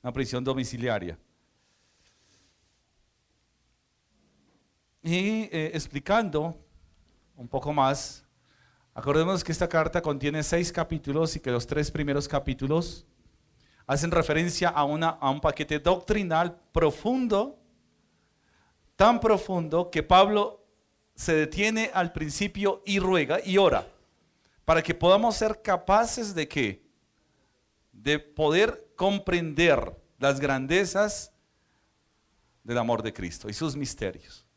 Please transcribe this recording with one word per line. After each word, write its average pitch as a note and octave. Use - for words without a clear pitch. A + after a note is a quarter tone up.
una B2
prisión B2+
domiciliaria. A#2
Y, G3
eh, D#3+
explicando E3
un A#2+
poco C#3+
más, C#3+
acordémonos D#3+
que -
esta E3
carta E3
contiene D3
seis E3+
capítulos D#3+
y -
que C3
los A#2+
tres D3
primeros C#3+
capítulos C#3+
hacen C#3+
referencia E3+
a D3+
una, D#3
a C#3
un C#3+
paquete D3+
doctrinal F3
profundo, G#3+
tan A#3
profundo F3
que D#3
Pablo G3+
se -
detiene G3
al F3
principio F#3+
y G3
ruega F#3
y F#3+
ora D#3
para D#3+
que E3+
podamos G#3
ser A3
capaces G#3
de D#3
¿qué? A2
De C#3+
poder D#3
comprender E3+
las C#3
grandezas E3
del A#2+
amor A2+
de A2
Cristo F2+
y G#2+
sus D3+
misterios. -